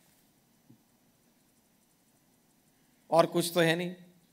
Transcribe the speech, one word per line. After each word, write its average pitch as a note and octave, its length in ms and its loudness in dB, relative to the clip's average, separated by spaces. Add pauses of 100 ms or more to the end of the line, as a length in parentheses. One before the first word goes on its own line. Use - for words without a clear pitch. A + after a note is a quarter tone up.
(3000)
और E3 160 4
कुछ E3+ 280 -4
तो F3+ 60 0
है E3 160 2
नहीं। F3+ 180 -8 (380)